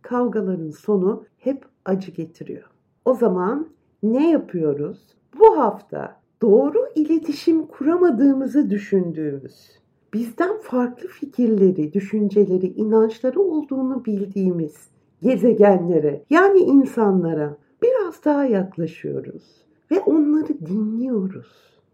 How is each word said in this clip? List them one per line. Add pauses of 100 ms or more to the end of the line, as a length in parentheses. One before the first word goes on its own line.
Kavgaların
sonu (140)
hep (200)
acı
getiriyor. (340)
O
zaman (340)
ne
yapıyoruz? (400)
Bu
hafta (200)
doğru (160)
iletişim
kuramadığımızı
düşündüğümüz, (440)
bizden
farklı
fikirleri,
düşünceleri,
inançları
olduğunu
bildiğimiz (480)
gezegenlere,
yani
insanlara (260)
biraz
daha
yaklaşıyoruz (460)
ve
onları
dinliyoruz. (140)